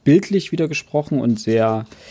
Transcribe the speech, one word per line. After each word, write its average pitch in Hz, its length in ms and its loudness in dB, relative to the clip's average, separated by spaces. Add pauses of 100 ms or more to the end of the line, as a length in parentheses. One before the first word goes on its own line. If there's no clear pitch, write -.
bildlich 190 480 2
wieder 165 160 -2
gesprochen 147 520 -4
und 117 200 0
sehr 110 460 0 (240)